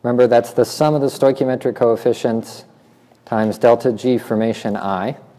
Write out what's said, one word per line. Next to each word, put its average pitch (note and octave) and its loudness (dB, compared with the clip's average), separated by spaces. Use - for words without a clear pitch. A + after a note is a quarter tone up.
Remember, B2 4
that's A#2 2
the A#2+ 2
sum D3+ 0
of C#3 0
the C#3 0
stoichiometric C3 0
coefficients A2+ -2
times A2 -2
delta A#2+ 4
G A#2+ -2
formation A2 -4
I. G2 -6